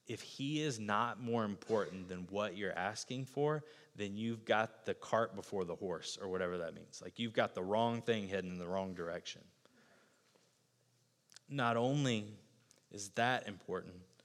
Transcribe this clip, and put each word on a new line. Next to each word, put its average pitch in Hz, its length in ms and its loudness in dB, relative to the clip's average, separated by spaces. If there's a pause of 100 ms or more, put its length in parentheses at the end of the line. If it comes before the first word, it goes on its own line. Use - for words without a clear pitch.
if 113 140 -6
he 151 420 -4
is 131 180 -2
not 107 400 2
more 117 240 2
important 95 640 0
than 90 220 -6
what 98 260 0
you're 95 200 -2
asking 110 500 -2
for, 147 360 0 (340)
then 101 200 -4
you've 113 280 -2
got 110 400 4
the 98 100 0
cart 113 420 2
before 98 280 -2
the 85 100 -2
horse, 87 460 -4
or 101 80 -4
whatever 90 300 0
that 82 160 -4
means. - 280 -14
Like, 92 160 -12
you've 117 140 -2
got 110 220 2
the 92 80 -4
wrong 113 400 4
thing 110 260 0
heading 92 220 -2
in 90 80 -6
the 87 80 -4
wrong 95 280 0
direction. 85 480 -6 (2000)
Not 123 280 2
only 123 500 4 (680)
is 101 180 -8
that 120 360 2
important, 90 480 -6 (300)